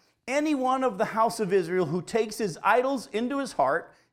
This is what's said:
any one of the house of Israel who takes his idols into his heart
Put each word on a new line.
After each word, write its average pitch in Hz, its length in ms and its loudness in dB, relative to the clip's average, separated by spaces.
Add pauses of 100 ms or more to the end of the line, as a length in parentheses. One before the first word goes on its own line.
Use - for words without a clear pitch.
(280)
any 302 260 0
one 262 300 0
of 233 140 0
the 220 80 4
house 226 340 0
of 190 120 0
Israel 180 340 2
who 165 160 -2
takes 226 360 -2
his 196 240 -4
idols 247 500 2
into 247 260 -2
his 269 160 -6
heart 147 360 0 (220)